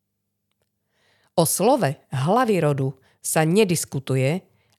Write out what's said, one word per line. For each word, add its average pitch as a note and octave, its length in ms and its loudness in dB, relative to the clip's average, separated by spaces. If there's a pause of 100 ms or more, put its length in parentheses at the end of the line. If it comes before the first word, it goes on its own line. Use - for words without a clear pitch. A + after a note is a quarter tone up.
(1300)
O F3 80 2
slove F3+ 560 0 (160)
hlavy F#3+ 480 0
rodu C#3 320 -2 (240)
sa - 240 -2
nediskutuje D#3 1040 0 (320)